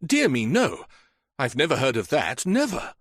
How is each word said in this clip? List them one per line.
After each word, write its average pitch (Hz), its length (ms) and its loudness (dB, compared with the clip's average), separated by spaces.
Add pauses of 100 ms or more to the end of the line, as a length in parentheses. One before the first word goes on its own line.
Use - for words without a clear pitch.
Dear 277 260 2
me, 120 160 0
no! 135 400 0 (540)
I've 127 160 -2
never 147 220 2
heard 139 180 2
of 110 140 -2
that, 127 360 -2
never! 208 560 -2